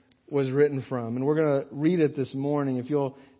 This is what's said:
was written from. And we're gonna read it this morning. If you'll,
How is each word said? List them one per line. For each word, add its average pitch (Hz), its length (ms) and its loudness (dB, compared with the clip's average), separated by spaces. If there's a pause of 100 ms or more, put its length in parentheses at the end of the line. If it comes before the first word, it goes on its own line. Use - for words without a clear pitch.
(280)
was 139 220 0
written 139 380 2
from. 117 280 -4
And 131 80 -4
we're 151 120 2
gonna 147 340 2
read 165 300 0
it 147 160 2
this 135 180 -4
morning. 139 420 -2
If 127 140 -6
you'll, 139 260 -2 (240)